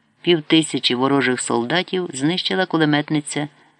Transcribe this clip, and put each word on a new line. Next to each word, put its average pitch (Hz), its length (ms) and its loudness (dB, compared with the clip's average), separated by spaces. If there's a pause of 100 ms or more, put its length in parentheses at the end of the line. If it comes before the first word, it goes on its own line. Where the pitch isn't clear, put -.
(220)
Півтисячі 156 760 2
ворожих 127 460 2
солдатів 170 720 -2
знищила 180 520 -2
кулеметниця 147 840 0 (320)